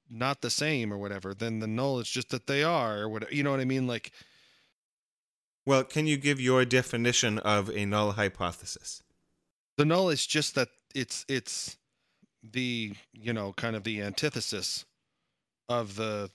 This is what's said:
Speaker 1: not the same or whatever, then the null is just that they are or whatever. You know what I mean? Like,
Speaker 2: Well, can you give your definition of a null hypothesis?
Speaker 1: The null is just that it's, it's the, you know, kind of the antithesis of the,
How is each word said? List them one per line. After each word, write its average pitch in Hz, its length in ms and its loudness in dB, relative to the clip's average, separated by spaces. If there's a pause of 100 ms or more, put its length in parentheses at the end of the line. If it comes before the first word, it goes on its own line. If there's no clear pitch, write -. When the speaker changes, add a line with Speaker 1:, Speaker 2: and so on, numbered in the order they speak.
(100)
Speaker 1:
not 123 320 -2
the 120 80 -2
same 131 420 0
or 101 60 -6
whatever, 98 360 -6
then 113 260 -4
the 110 60 -4
null 127 320 0
is 113 100 -6
just - 220 -6
that 123 160 -6
they 139 160 2
are 131 360 2
or 107 100 -2
whatever. 110 260 -6
You 143 80 2
know 139 80 2
what 135 100 2
I 131 40 0
mean? 131 220 0
Like, 120 260 -6 (1500)
Speaker 2:
Well, 131 180 6
can 151 220 0
you 151 100 4
give 139 240 2
your 127 240 6
definition 120 760 4
of 104 320 2
a 104 160 -2
null 104 260 2
hypothesis? - 920 -4 (760)
Speaker 1:
The 147 80 4
null 175 260 4
is 143 160 0
just - 280 -2
that 131 140 2 (260)
it's, - 340 -4
it's - 480 -4 (640)
the, 113 500 -4 (200)
you 113 200 -6
know, 101 220 -2
kind 113 200 -2
of 104 100 -6
the 110 180 -2
antithesis 104 800 -4 (840)
of 113 280 -2
the, 104 380 -4